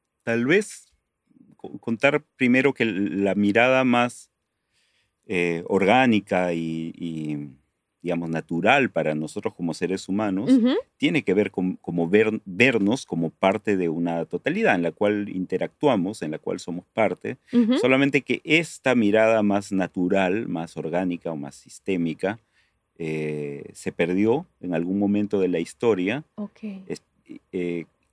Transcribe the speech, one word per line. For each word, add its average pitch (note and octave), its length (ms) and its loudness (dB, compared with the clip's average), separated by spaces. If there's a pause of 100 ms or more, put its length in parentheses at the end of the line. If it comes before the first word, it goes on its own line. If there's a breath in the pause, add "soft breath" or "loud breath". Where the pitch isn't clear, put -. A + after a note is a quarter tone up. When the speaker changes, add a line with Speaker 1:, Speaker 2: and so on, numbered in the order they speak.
(240)
Speaker 1:
tal A#2 220 0
vez F#3 460 0 (640)
co-, - 220 -16
contar C#3 440 0 (120)
primero C3 380 4
que A#2+ 100 -2
l-, G2 400 0
la F#2+ 120 2
mirada A2+ 480 4
más, A#2+ 460 0 (1040)
eh, F2 360 0
orgánica G2 880 2
y, E2 440 -4
y, D#2 520 -8 (520)
digamos, E2+ 300 -4
natural F2 580 0
para D#2 240 -2
nosotros D#2 400 -6
como E2+ 220 -6
seres F#2 340 -4
humanos G2+ 440 -2
Speaker 2:
Ujú. B3+ 200 4 (240)
Speaker 1:
tiene D3 260 0
que F#2 120 2
ver G2+ 160 2
con, F#2 240 -2
como E2+ 340 -2
ver, G#2+ 360 4
vernos G2+ 600 2
como E2 240 -2
parte G2 480 0
de F2 120 0
una E2+ 360 -2
totalidad F3+ 480 0
en F2 80 2
la E2 100 -2
cual G#2 380 -2
interactuamos, F#2 920 -2
en D#2 80 -6
la D#2 80 -8
cual F#2 200 -6
somos E2+ 240 -10 (100)
parte. A2 440 -2 (160 soft breath)
Speaker 2:
Ujú. A#3+ 240 2
Speaker 1:
Solamente C#3 440 2
que - 220 -4
esta D#3 520 0
mirada A2 480 4
más G2+ 280 0
natural, F#2 760 0
más E2 300 -8
orgánica E2+ 540 -4
o D#2+ 40 -8
más C#2+ 200 -12
sistémica, F2+ 840 -4 (580)
eh, D2+ 760 -6
se - 180 -10
perdió G#2 560 0 (140)
en F2 120 -6
algún F2 240 -2
momento G#2 420 0
de F#2 100 2
la F2 100 0
historia. G#2 640 0 (120)
Speaker 2:
Ok. G#3 240 -12 (280)
Speaker 1:
Es-, - 160 -10 (480)
eh, F2 340 -4 (280)